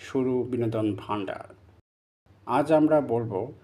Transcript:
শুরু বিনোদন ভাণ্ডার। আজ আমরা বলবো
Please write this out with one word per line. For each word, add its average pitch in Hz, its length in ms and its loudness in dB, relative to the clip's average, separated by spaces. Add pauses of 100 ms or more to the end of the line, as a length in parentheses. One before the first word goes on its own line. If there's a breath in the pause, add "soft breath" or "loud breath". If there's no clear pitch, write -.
শুরু 127 420 -2
বিনোদন 113 520 -2
ভাণ্ডার। - 600 -8 (920)
আজ 143 260 0
আমরা 151 280 6
বলবো 113 520 -2 (120)